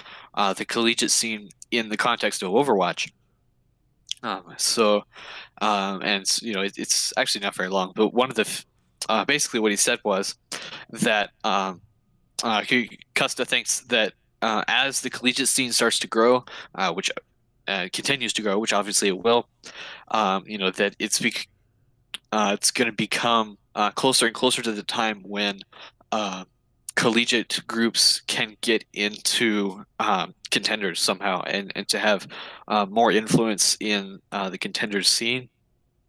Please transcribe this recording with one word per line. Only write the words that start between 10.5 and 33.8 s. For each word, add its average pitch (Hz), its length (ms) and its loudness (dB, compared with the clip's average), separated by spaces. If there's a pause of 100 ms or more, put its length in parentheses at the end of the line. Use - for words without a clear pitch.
that, 110 400 2 (120)
um, 95 380 0 (600)
uh, 110 200 2
he, 117 380 -2 (160)
Custa 135 300 0
thinks - 360 0
that, 117 320 2 (280)
uh, 110 260 0
as 131 340 0
the 131 80 -6
collegiate 123 400 0
scene 127 220 0
starts 113 280 2
to - 80 -2
grow, 120 380 4 (300)
uh, 92 180 -2
which, 90 180 -4 (560)
uh, 95 240 -2
continues 127 420 -2
to - 80 -4
grow, 104 180 0
which 110 140 0
obviously 101 360 2
it 92 140 -2
will, 117 240 4 (640)
um, 98 360 2
you 107 100 -8
know, 92 140 0
that 101 280 0
it's - 200 -2
bec-, - 280 -2 (840)
uh, 107 220 2
it's - 180 0
gonna 117 200 0
become, 110 640 0 (180)
uh, 104 160 2
closer 131 340 2
and 113 100 0
closer 127 260 2
to 117 100 -2
the 104 120 -6
time 110 400 -2
when, 101 360 -4 (540)
uh, 98 320 -4 (500)
collegiate 117 720 2
groups - 640 2
can 107 340 -4
get 113 320 2
into, 104 880 0 (160)
um, 92 340 0 (180)
contenders 104 500 -2
somehow 95 460 -2
and, 98 280 -4
and 101 120 -6
to - 100 -2
have, 208 300 0 (400)
uh, 104 200 2
more 110 240 4
influence 110 680 2
in, 98 400 -4 (120)